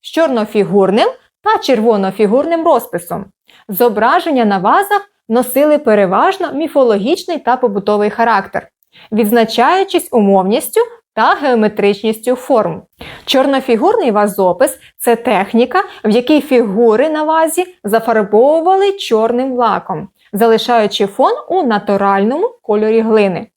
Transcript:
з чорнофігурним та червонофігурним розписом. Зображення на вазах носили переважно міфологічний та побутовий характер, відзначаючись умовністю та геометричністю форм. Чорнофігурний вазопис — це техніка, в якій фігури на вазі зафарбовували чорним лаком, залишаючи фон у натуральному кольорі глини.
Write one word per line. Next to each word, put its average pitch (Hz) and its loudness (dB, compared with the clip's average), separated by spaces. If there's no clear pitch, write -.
з - -18
чорнофігурним 214 0
та 427 0
червонофігурним 233 0
розписом. 226 -2
Зображення 240 0
на 196 0
вазах 392 0
носили 269 2
переважно 254 0
міфологічний 277 -2
та 247 -2
побутовий 208 -2
характер, 214 -2
відзначаючись 240 0
умовністю 202 2
та 240 2
геометричністю 220 0
форм. 214 -2
Чорнофігурний 262 0
вазопис — 202 0
це 233 0
техніка, 226 0
в 220 0
якій 247 2
фігури 240 2
на 302 -4
вазі 320 0
зафарбовували 247 2
чорним 240 -2
лаком, 208 -4
залишаючи 220 0
фон 269 0
у 370 0
натуральному 208 0
кольорі 220 0
глини. 220 0